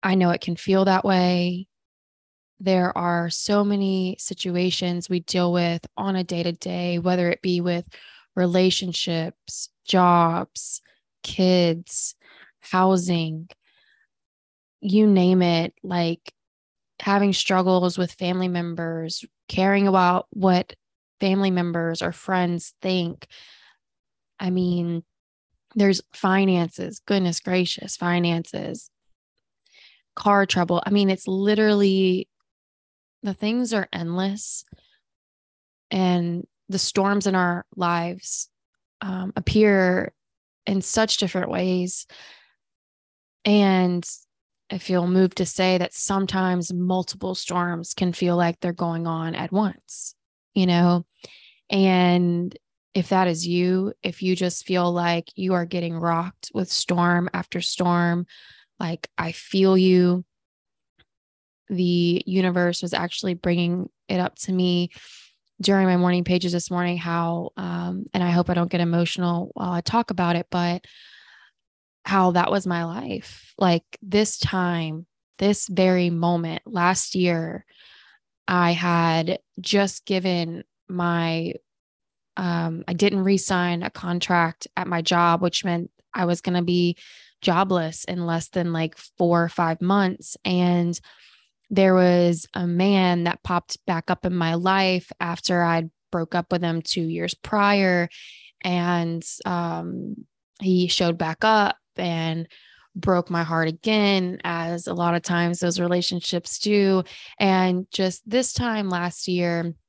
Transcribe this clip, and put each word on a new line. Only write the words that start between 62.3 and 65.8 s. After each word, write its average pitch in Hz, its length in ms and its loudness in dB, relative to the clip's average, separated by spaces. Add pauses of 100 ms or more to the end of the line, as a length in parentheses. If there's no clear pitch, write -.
was 170 120 -6
actually 175 400 -4
bringing 175 560 -2 (180)
it 185 120 -2
up 180 200 -4
to - 120 -6
me 180 400 0 (720)
during 196 260 4